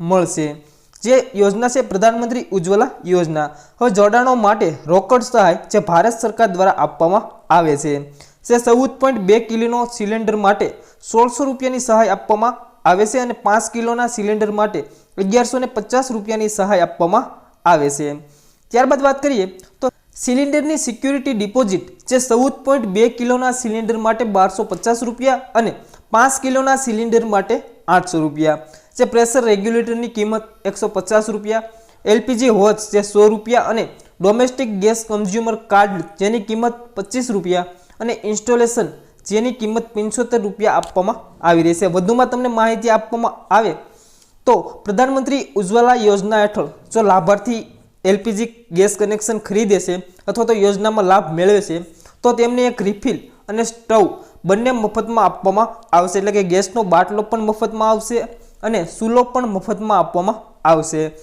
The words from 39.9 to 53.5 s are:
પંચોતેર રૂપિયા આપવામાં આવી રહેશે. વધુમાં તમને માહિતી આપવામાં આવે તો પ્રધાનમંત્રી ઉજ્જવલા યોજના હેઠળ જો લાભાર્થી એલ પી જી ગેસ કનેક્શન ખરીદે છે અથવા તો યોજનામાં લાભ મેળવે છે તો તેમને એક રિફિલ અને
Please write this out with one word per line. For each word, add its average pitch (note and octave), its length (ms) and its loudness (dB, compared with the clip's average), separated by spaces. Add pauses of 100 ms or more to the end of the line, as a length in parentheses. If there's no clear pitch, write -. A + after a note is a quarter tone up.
પંચોતેર A3+ 480 -2
રૂપિયા G3+ 300 -2
આપવામાં F#3 760 -4
આવી E3+ 160 4
રહેશે. E3+ 240 2
વધુમાં G#3 440 0
તમને B3 180 -4
માહિતી A3+ 420 0
આપવામાં A3+ 640 -2
આવે G#3 200 2 (720)
તો G#3 380 0
પ્રધાનમંત્રી C4 640 0 (100)
ઉજ્જવલા A#3 380 4
યોજના G#3 460 2
હેઠળ G#3 260 0 (260)
જો A3+ 100 2
લાભાર્થી G3+ 640 2 (380)
એલ F#3+ 120 2
પી A3 160 -4
જી A3+ 400 -6
ગેસ G3 240 2
કનેક્શન G#3+ 420 -2
ખરીદે G3+ 420 0
છે F3+ 220 -6 (260)
અથવા A3+ 160 -2
તો A3+ 80 2
યોજનામાં G#3 520 0
લાભ F#3 280 2
મેળવે F#3 280 4
છે E3 180 -6 (440)
તો A#3+ 100 4
તેમને A#3+ 340 0
એક A#3+ 160 -4
રિફિલ G3+ 360 -2 (300)
અને A3 160 -2